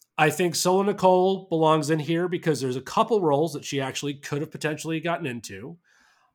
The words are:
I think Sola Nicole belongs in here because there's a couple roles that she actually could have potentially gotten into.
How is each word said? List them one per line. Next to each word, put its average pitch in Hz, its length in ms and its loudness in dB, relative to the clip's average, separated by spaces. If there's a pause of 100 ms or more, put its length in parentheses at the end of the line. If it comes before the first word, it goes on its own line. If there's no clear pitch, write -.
(180)
I 156 120 4
think 170 260 0
Sola 185 280 2
Nicole 190 680 2
belongs 156 400 4
in 160 100 2
here 165 280 -2
because 160 340 -2
there's 127 140 -2
a 131 60 -6
couple 220 400 0
roles 156 320 2
that 139 120 -10
she 139 160 -4
actually 139 340 -6
could 143 260 -6
have 151 100 -8
potentially 151 480 -4
gotten 170 260 -4
into. 120 520 -10 (580)